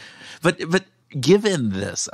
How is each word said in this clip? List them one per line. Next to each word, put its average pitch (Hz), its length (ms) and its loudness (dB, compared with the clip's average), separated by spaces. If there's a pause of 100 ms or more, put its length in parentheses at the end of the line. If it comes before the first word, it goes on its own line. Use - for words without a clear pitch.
(400)
But, 165 300 -2
but 190 160 0 (340)
given 180 480 4
this, 95 460 -4